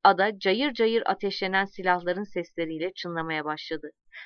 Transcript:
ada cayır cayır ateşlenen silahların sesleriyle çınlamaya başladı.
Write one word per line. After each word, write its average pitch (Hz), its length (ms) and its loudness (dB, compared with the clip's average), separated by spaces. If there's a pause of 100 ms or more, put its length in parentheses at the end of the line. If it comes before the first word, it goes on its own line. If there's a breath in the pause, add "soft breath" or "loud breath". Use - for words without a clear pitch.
ada 196 340 6
cayır 226 340 2
cayır 226 340 2
ateşlenen 190 580 -2
silahların 180 600 0
sesleriyle 170 680 -6
çınlamaya 160 500 -4
başladı. 151 460 -6 (360 loud breath)